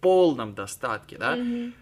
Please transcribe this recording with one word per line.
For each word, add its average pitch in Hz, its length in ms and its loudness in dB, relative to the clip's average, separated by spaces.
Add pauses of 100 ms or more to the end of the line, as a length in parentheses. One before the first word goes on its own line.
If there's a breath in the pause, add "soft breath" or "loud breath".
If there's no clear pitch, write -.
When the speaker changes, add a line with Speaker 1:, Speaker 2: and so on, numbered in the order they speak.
Speaker 1:
полном 165 540 4
достатке, 104 600 -8
да? 131 180 -2
Speaker 2:
Мгм. 240 460 -6